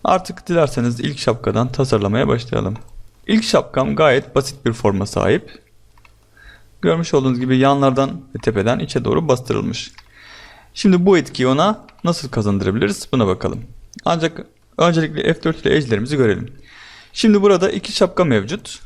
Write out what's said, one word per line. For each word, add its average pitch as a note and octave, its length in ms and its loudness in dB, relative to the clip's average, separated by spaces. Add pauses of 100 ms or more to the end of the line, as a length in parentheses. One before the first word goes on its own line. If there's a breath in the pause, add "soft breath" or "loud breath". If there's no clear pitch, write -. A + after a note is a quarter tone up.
Artık - 440 -2
dilerseniz B2 520 0
ilk C#3+ 180 -6
şapkadan A#2 540 -2
tasarlamaya A#2 560 0
başlayalım. A2+ 460 -2 (520)
İlk A3 180 0
şapkam C#3 520 0
gayet C#3+ 380 2
basit - 320 -2
bir A#2 60 0
forma G2+ 340 0
sahip. - 560 -2 (1200 soft breath)
Görmüş E3 320 0
olduğunuz C3 260 2
gibi B2+ 180 2
yanlardan C3+ 520 2
ve - 320 -14
tepeden A2 360 0
içe C3+ 260 -4
doğru D3 240 0
bastırılmış. A#2 640 -4 (840 loud breath)
Şimdi F3+ 320 4
bu F#3+ 120 6
etkiyi B2+ 300 -2
ona E3+ 380 0 (180)
nasıl E3+ 240 -2
kazandırabiliriz? G2+ 840 -2
Buna B2 140 2
bakalım. F#2+ 340 -2 (440)
Ancak E3 420 -2 (320)
öncelikle E3 560 2
F - 80 -8
dört D#3+ 240 -4
ile C#3+ 100 4
ejderimizi B2 400 -2
görelim. A#2 360 0 (600 loud breath)
Şimdi G#3 300 4
burada F#3+ 280 4
iki - 220 -8
şapka F#3 320 2
mevcut. B2 600 -2